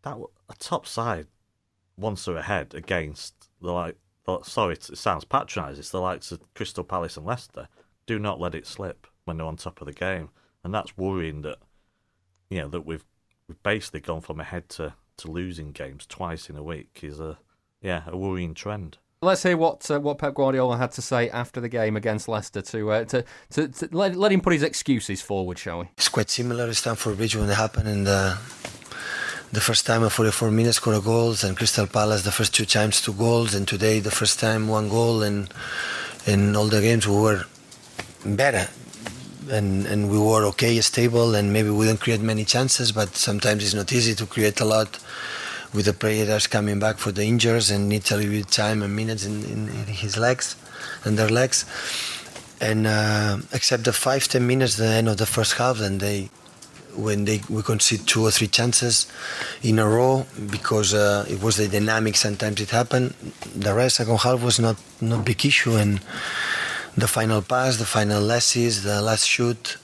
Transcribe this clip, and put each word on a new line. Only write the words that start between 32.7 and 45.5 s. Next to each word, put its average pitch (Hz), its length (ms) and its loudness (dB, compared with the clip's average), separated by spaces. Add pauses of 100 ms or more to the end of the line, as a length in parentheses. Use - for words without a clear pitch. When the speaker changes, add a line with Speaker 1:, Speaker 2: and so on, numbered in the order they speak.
Speaker 3:
two 107 100 -4
goals, 117 400 2
and 98 140 0
today 107 320 2
the 104 100 -2
first - 300 0
time 110 280 2
one 107 220 0
goal, 117 320 4
and 101 260 0 (800)
in 101 300 4
all 107 100 4
the 107 160 4
games 110 260 4
we 101 80 4
were 104 280 4 (840)
better, 104 420 2 (840)
and, 98 340 2
and 101 240 0
we 104 80 4
were 107 280 6
okay, 113 360 4
stable, 117 540 4
and 101 180 2
maybe 107 160 4
we 104 160 4
didn't 110 140 4
create 113 220 0
many 110 220 0
chances, 123 480 2
but 104 240 -2
sometimes 104 480 0
it's 101 120 0
not 101 180 -2
easy 113 220 2
to 110 100 -4
create 104 340 0
a 113 60 2
lot 110 320 2 (760)